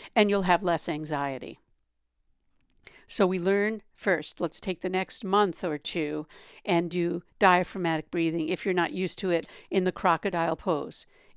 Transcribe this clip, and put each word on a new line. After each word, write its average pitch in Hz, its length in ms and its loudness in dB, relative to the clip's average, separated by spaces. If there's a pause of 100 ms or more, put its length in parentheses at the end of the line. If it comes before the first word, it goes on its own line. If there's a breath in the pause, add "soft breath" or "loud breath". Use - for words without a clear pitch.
(160 loud breath)
and 214 140 6
you'll 202 140 2
have 180 200 4
less 175 260 0
anxiety. 147 680 -4 (1500 loud breath)
So 196 200 2
we 185 120 0
learn 202 420 0 (120)
first, - 460 -2
let's - 200 -4
take 185 220 -6
the 190 80 -4
next 185 340 -4
month 196 400 2
or 156 140 -2
two 151 500 -6 (380 loud breath)
and 170 240 0
do 175 340 -2 (160)
diaphragmatic 180 680 2
breathing 165 380 0
if - 180 -4
you're 190 80 0
not 175 200 0
used 185 260 -4
to 185 120 -2
it 165 160 0 (220 loud breath)
in 190 140 2
the 180 80 0
crocodile 170 640 0
pose. 151 500 -4 (320 soft breath)